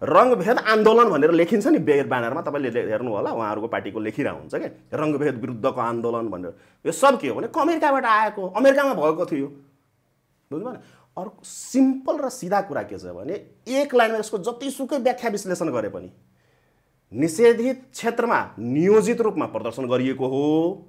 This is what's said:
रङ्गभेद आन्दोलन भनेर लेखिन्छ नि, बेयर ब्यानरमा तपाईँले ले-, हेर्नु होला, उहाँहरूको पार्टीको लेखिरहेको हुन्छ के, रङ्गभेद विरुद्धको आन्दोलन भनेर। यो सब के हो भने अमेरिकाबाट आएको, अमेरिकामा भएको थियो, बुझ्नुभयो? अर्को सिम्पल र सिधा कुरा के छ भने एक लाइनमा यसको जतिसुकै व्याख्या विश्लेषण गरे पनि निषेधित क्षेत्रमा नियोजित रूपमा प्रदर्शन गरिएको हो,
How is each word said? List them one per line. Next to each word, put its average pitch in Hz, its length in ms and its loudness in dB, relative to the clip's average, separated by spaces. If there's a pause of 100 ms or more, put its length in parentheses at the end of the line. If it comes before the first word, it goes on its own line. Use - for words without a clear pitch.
रङ्गभेद 190 560 4
आन्दोलन 220 520 6
भनेर 151 220 4
लेखिन्छ 175 360 4
नि, 311 100 4
बेयर 143 300 2
ब्यानरमा 123 340 -2
तपाईँले 143 280 -4
ले-, 113 200 -2
हेर्नु 110 240 -2
होला, 107 180 -2
उहाँहरूको 107 360 -4
पार्टीको 104 320 -6
लेखिरहेको 107 400 -4
हुन्छ 76 160 -10
के, - 420 -10
रङ्गभेद 147 380 -2
विरुद्धको 123 460 -4
आन्दोलन 117 480 -4
भनेर। 90 240 -10 (320)
यो 156 60 -4
सब 247 280 4
के 139 100 -4
हो 107 60 -4
भने 226 260 -4
अमेरिकाबाट 285 440 2
आएको, 208 420 0
अमेरिकामा 269 460 4
भएको 165 320 0
थियो, 143 220 -4 (1040)
बुझ्नुभयो? 202 300 -10 (360)
अर्को - 260 -14
सिम्पल 269 760 -2
र 269 120 -4
सिधा 190 320 -2
कुरा 135 220 -6
के 98 140 -12
छ 90 80 -14
भने 92 280 -10 (340)
एक 269 280 0
लाइनमा 220 220 4
यसको 214 200 -6
जतिसुकै 247 600 -6
व्याख्या 240 320 -2
विश्लेषण 185 400 -4
गरे 110 200 -4
पनि 90 200 -14 (1040)
निषेधित 226 760 2
क्षेत्रमा 233 680 -2
नियोजित 185 640 2
रूपमा 196 240 -2
प्रदर्शन 117 440 -6
गरिएको 131 380 0
हो, 151 460 0 (160)